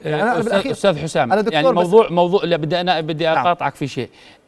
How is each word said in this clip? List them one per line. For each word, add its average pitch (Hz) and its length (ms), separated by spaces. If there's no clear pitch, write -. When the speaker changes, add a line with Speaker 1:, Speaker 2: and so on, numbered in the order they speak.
Speaker 1:
آه، 156 40
Speaker 2:
يعني 151 140
أنا 233 100
Speaker 1:
أستاذ، - 120
Speaker 2:
بالأخير 202 280
Speaker 1:
أستاذ 185 260
حسام، 151 340
Speaker 2:
أنا 202 80
دكتور 214 140
Speaker 1:
يعني 151 140
Speaker 2:
بس 208 60
Speaker 1:
موضوع، 180 360
موضوع، 175 340
لا 170 120
بدي 160 240
أنا 180 200
بدي 160 240
Speaker 2:
نعم. 160 140
Speaker 1:
أقاطعك 170 360
في 147 120
شيء. 123 220